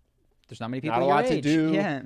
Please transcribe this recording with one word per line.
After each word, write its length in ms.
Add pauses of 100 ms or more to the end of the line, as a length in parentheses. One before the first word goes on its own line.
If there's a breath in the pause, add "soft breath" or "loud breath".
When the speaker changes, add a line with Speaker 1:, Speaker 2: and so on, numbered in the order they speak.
(480)
Speaker 1:
There's 120
not 100
many 100
people 180
Speaker 2:
not 60
a 20
Speaker 1:
your 80
Speaker 2:
lot 120
to 80
Speaker 1:
age. 100
Speaker 2:
do. 280
Speaker 1:
Yeah. 340